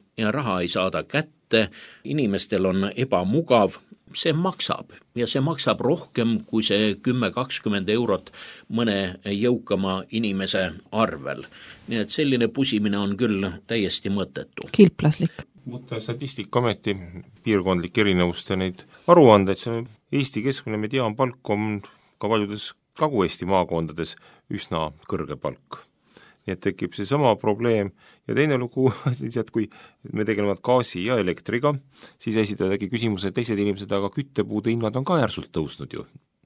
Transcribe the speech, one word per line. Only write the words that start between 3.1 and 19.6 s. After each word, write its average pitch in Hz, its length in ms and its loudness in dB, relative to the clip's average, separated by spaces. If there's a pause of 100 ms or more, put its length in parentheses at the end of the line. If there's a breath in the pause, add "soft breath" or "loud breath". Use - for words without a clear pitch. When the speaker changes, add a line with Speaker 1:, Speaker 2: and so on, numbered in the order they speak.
Speaker 1:
see 165 200 0
maksab - 600 -4 (220)
ja 120 120 -2
see 135 160 0
maksab 135 400 0
rohkem 117 540 0 (100)
kui 110 180 0
see 104 380 2
kümme, 107 320 0
kakskümmend 104 560 -4
eurot 107 400 0 (380 loud breath)
mõne 101 560 0
jõukama 101 800 0 (120)
inimese 95 520 -2 (240)
arvel. 71 540 -2 (420 loud breath)
Nii 113 160 -2
et 101 100 -10
selline 127 400 2
pusimine 104 460 0
on 101 200 -2
küll 101 280 0 (200)
täiesti 98 460 -2
mõttetu. - 600 -8
Speaker 2:
Kilplaslik. - 720 4 (200)
Speaker 3:
Võtta 120 320 -10
Statistikaameti 117 960 -2 (500)
piirkondlik 90 540 2
erinevuste 92 600 2
neid 92 260 -6 (240 soft breath)
aruandeid, 104 520 8